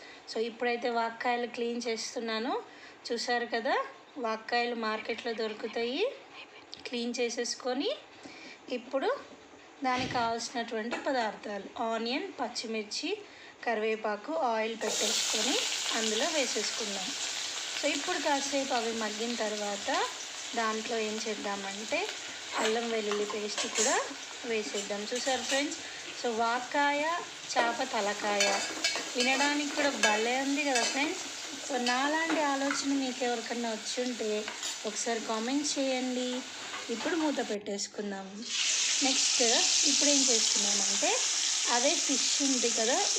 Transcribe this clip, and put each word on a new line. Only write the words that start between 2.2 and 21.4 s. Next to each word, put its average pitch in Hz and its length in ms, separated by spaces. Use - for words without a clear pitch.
చూసారు 240 340
కదా, 262 380
వాక్కాయలు 240 560
మార్కెట్లో 220 580
దొరుకుతాయి. 233 800
క్లీన్ 240 340
చేసేసుకొని, 254 760
ఇప్పుడు 277 640
దానికి 254 280
కావాల్సినటువంటి 233 840
పదార్థాలు 214 760
ఆనియన్, 233 580
పచ్చిమిర్చి, 226 800
కరివేపాకు, 214 680
ఆయిల్ 226 500
పెట్టేసుకొని 220 720
అందులో 220 280
వేసేసుకుందాం. 208 720
So, 294 60
ఇప్పుడు 339 220
కాసేపు 277 560
అవి 233 180
మగ్గిన 226 420
తర్వాత 214 720
దాంట్లో 220 420
ఏం 214 300
చేద్దామంటే, 208 800